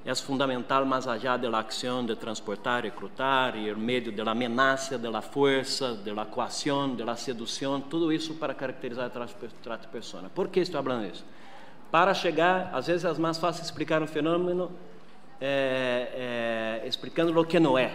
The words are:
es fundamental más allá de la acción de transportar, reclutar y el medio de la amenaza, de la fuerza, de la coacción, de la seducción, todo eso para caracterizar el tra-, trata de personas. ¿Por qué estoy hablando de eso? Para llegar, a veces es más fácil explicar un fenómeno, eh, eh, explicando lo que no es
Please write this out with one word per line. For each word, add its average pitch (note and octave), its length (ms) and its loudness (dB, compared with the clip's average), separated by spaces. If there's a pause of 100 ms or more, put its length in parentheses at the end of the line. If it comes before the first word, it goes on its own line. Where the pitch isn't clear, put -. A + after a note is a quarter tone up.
es C3 180 -2
fundamental C3+ 640 2
más C3 220 2
allá B2 280 0
de B2 140 0
la A2+ 80 2
acción B2 480 -2
de A2 80 0
transportar, A2+ 720 -2
reclutar B2+ 720 0
y G#2+ 120 -2
el G#2 80 -2
medio A2+ 360 0
de G#2+ 120 -4
la A2 60 2
amenaza, B2+ 680 2
de A#2 140 -4
la A2 100 -2
fuerza, C3+ 760 2
de G#2 200 -6
la G#2+ 120 -2
coacción, C3+ 720 0
de A2+ 80 -4
la A#2 120 -2
seducción, C3+ 720 -4
todo E3 240 2
eso D#3 220 -2
para C3+ 200 -4
caracterizar B2+ 520 -6
el A#2+ 60 -8
tra-, A#2+ 380 -8 (100)
trata A2+ 260 -8
de - 20 -14
personas. F#2+ 420 -10
¿Por F#3 180 -2
qué F#3 120 4
estoy D#3 180 0
hablando B2+ 240 0
de F#2 80 -4
eso? - 140 -12 (680)
Para F#3 220 6
llegar, F3+ 600 4
a B2+ 40 -2
veces D#3+ 260 2
es E3 160 0
más E3 220 0
fácil E3+ 220 0
explicar D#3 380 0
un D#3 60 0
fenómeno, F3 640 0 (680)
eh, C3 720 2
eh, A#2 720 -2
explicando E3 480 0
lo E3 120 6
que E3+ 140 4
no C#3 180 8
es B2 180 4